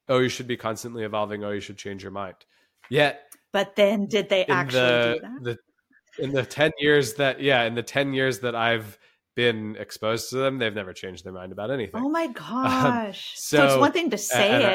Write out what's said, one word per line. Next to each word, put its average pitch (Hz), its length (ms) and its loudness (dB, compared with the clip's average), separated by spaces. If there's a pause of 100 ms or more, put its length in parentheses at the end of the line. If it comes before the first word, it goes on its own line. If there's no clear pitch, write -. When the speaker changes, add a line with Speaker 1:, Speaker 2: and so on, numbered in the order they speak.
Speaker 1:
"Oh, 131 120 4
you 127 100 4
should 123 180 -8
be 120 100 -4
constantly 113 460 -6
evolving. 104 400 -4
Oh, 104 80 -4
you 104 80 -4
should 101 180 -12
change 98 260 -10
your 95 100 -12
mind." 98 220 -10 (540)
Yet 143 320 2 (300)
Speaker 2:
But 196 240 -2
then 202 320 4
did 202 220 -2
they 190 160 2
Speaker 1:
in - 60 -2
Speaker 2:
actually 139 280 2
Speaker 1:
the, 120 360 4
Speaker 2:
do 120 60 -6
that? 120 360 -8 (600)
Speaker 1:
the, - 60 -4
in 135 80 -4
the 131 140 0
ten 156 340 0
years 147 360 4
that, 139 260 0
yeah, 135 220 4
in 117 120 -2
the 117 80 -4
ten 139 300 -2
years 131 260 0
that 120 160 -4
I've 113 420 0 (380)
been 110 420 0
exposed 110 520 -4
to 123 80 -6
them, 135 220 0
they've 110 140 0
never 98 200 -6
changed 90 300 -12
their 95 100 -12
mind 92 180 -12
about 101 200 -6
anything. 127 300 -4
Speaker 2:
Oh 277 80 -2
my 330 140 -2
Speaker 1:
<laughs> - 20 -2
Um, 247 80 -8
Speaker 2:
gosh. 240 1000 -2
So - 300 2
it's 139 80 6
Speaker 1:
so, 131 60 4
Speaker 2:
one 285 120 6
thing 349 200 0
to 214 40 0
Speaker 1:
a-, - 20 -6
Speaker 2:
say 202 320 2
Speaker 1:
and, 233 140 6
Speaker 2:
it, 202 120 4